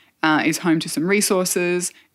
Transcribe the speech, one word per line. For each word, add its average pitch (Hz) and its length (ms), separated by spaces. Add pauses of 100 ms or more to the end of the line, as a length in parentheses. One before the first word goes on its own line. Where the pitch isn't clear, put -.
(220)
uh, 156 240
is 160 120
home 165 220
to 160 80
some 156 180
resources. 180 880 (220)